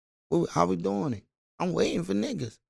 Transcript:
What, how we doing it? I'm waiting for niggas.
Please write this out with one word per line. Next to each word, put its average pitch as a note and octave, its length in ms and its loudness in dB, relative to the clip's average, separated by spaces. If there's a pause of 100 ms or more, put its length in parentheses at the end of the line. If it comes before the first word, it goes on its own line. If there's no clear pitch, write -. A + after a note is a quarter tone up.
(300)
What, E3+ 220 2
how E3+ 160 4
we F3+ 80 2
doing D3 380 -2
it? G2+ 100 -8 (360)
I'm F3 140 0
waiting G#3 300 2
for F#3+ 100 -4
niggas. G3+ 460 -4 (100)